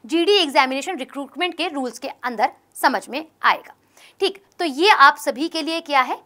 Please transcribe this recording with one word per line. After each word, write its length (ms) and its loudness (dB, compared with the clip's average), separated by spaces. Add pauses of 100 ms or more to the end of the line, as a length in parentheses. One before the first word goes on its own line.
जीडी 280 2
एग्जामिनेशन 640 0
रिक्रूटमेंट 600 -6
के 120 -4
रूल्स 300 -6
के 80 -10 (160)
अंदर 280 -2 (240)
समझ 340 0
में 160 -6 (180)
आएगा। 300 0 (480)
ठीक, 200 -2 (180)
तो 60 -2
ये 240 2
आप 280 6
सभी 300 -4
के 140 -6
लिए 200 -4
क्या 200 0
है 240 -4